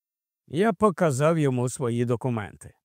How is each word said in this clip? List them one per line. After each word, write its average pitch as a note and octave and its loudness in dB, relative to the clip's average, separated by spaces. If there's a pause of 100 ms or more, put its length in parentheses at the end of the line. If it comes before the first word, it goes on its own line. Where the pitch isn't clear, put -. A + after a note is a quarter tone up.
(480)
Я G3+ 0
показав D#3+ 2
йому B2+ 2
свої A#2+ -2
документи. A#2 -6 (120)